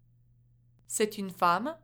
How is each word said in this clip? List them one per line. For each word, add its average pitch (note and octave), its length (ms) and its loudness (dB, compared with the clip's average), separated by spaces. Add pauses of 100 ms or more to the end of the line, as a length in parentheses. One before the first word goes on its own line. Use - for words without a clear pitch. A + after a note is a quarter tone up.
(880)
C'est G#3+ 300 -2
une G3 120 -8
femme. F#3 540 2